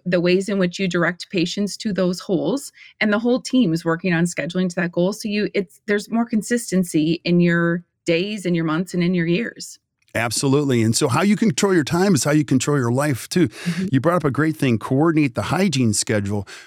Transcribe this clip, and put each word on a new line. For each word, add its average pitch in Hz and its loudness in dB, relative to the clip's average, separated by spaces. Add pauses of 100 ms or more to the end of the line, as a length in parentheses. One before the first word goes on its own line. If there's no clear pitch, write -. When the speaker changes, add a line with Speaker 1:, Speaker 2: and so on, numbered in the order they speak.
Speaker 1:
the 180 2
ways 180 2
in 196 0
which 180 0
you 196 -2
direct 175 -2
patients 190 -2
to 214 -4
those 180 0
holes, 190 -2 (260)
and 214 2
the 208 0
whole 240 0
team 240 2
is 165 -2
working 170 0
on 165 2
scheduling 170 -2
to 175 -8
that 170 -4
goal. 180 0
So 214 -8
you, 208 -2
it's, 196 -6
there's 208 -2
more 233 0
consistency 185 0
in 175 2
your 170 2 (200)
days 185 -2
and 175 0
your 165 -2
months 160 -2
and 180 0
in 175 2
your 170 0
years. - -4 (340)
Speaker 2:
Absolutely. 127 0
And 110 2
so 151 2
how 127 0
you 202 4
control 196 2
your 156 4
time 185 2
is 151 0
how 147 0
you 151 4
control 143 0
your 120 0
life 135 -2
too. 175 2
Speaker 1:
Mm-hmm. 175 -6
Speaker 2:
You 131 2
brought 175 2
up 156 0
a 139 0
great 156 0
thing, 120 2
coordinate 147 2
the 104 -2
hygiene 131 2
schedule. 104 -2 (220)